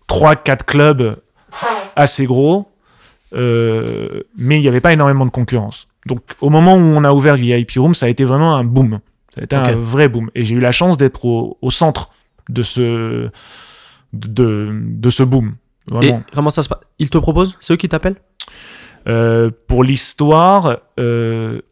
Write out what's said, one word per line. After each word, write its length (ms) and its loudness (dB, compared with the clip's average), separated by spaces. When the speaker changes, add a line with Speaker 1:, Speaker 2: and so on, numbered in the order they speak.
Speaker 1:
trois, 300 2
quatre 280 -4
clubs 520 2
assez 300 0
gros, 440 0
euh, 880 -4
mais 220 0
il 60 2
y 40 2
avait 120 2
pas 120 4
énormément 340 2
de 40 -4
concurrence. 580 -6
Donc, 140 -6
au 100 2
moment 260 6
où 40 6
on 220 4
a 100 4
ouvert 220 4
V 240 2
I 60 0
P 160 -2
Room, 140 2
ça 120 -2
a 20 2
été 140 0
vraiment 320 2
un 80 0
boom. 380 0
Ça 60 -14
a 40 -10
été 120 -4
Speaker 2:
Ok. 100 0
Speaker 1:
un 80 2
vrai 340 0
boom. 280 -4
Et 80 -2
j'ai 100 -2
eu 60 0
la 100 2
chance 260 2
d'être 280 0
au, 360 -2
au 120 -4
centre 380 -2
de 140 -4
ce, 680 -4
de, 580 -2
de 300 -2
ce 140 2
boom. 300 0
Speaker 2:
Et 40 -6
Speaker 1:
Vraiment. 280 0
Speaker 2:
comment 180 -2
ça 120 -2
se 60 -6
passe ? 100 -8
Ils 100 -2
te 80 0
proposent ? 400 0
C'est 160 -4
eux 20 2
qui 120 -4
t'appellent ? 320 -4
Speaker 1:
Euh, 440 2
pour 160 2
l'histoire, 920 2
euh, 600 -4